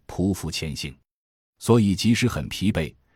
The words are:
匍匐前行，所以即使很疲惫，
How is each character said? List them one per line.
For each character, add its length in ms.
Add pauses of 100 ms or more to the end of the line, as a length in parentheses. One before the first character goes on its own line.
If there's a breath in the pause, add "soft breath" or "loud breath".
匍 260
匐 160
前 260
行， 200 (640)
所 200
以 160
即 200
使 120
很 220
疲 220
惫， 200 (240 soft breath)